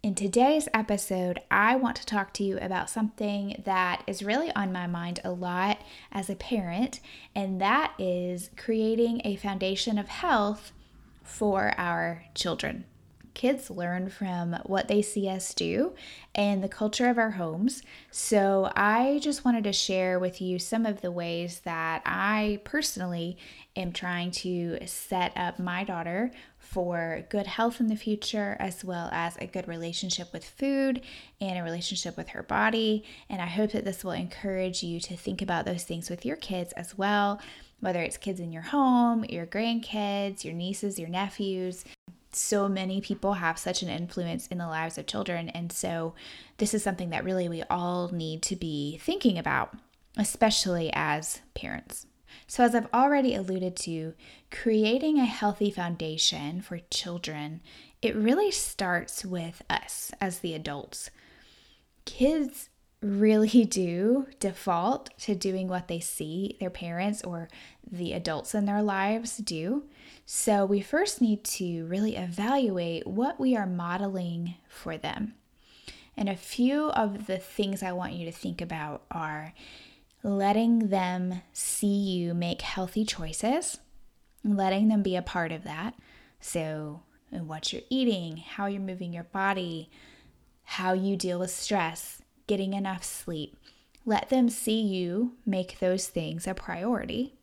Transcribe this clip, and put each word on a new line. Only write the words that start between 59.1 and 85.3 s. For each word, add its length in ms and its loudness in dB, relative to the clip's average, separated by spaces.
with 460 -6
us 500 -4
as 200 -2
the 140 -4
adults. 560 -8
Kids 640 0
really 640 8
<laughs> 0 -
do 640 2
default 840 0
to 140 0
doing 340 -2
what 200 -4
they 120 -4
see 600 -4
their 100 -2
parents 520 -2
or 260 -6
the 220 -4
adults 420 -4
in 120 2
their 160 2
lives 560 0
do. 460 -2
So 380 4
we 160 4
first 400 0
need 240 4
to 420 -4
really 300 0
evaluate 920 0
what 340 0
we 160 4
are 100 0
modeling 880 -2
for 280 -10
them. 380 -6
And 120 0
a 80 -2
few 540 2
of 360 0
the 120 -2
things 440 -4
I 100 -4
want 200 -6
you 140 -8
to 60 -8
think 280 -8
about 500 -8
are 440 -8
letting 640 4
them 540 0
see 340 -2
you 480 2
make 280 0
healthy 420 -2
choices, 720 -2
letting 440 4
them 140 6
be 140 2
a 60 0
part 300 -2